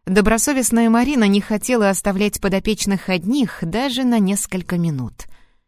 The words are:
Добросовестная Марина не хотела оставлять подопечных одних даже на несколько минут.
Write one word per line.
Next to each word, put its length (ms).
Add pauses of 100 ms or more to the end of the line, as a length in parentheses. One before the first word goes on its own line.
Добросовестная 840
Марина 380
не 140
хотела 480
оставлять 500
подопечных 720
одних 540
даже 400
на 160
несколько 580
минут. 480 (420)